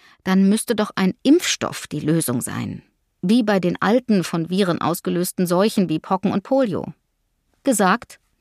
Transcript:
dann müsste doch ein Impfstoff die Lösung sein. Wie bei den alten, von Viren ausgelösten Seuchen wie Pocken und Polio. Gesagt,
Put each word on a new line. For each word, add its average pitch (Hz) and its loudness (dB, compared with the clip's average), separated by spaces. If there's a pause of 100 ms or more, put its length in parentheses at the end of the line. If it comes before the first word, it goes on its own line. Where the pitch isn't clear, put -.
(240)
dann 190 4
müsste 220 0
doch 214 -2
ein 185 0 (100)
Impfstoff - 0
die 151 -8
Lösung 151 0
sein. 101 -8 (380)
Wie 226 2
bei 208 2
den 175 0
alten, 208 2
von 165 -4
Viren 185 0
ausgelösten 175 -2
Seuchen 180 2
wie 156 -2
Pocken 190 -2
und 196 -2
Polio. 233 -2 (680)
Gesagt, 214 0 (220)